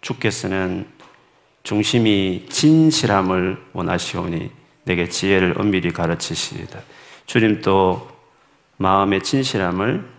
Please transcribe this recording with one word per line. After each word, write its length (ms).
주께서는 840
중심이 840
진실함을 1300
원하시오니 800
내게 260
지혜를 500
은밀히 320
가르치시리다." 880
주님 360
또 480
마음의 460
진실함을 960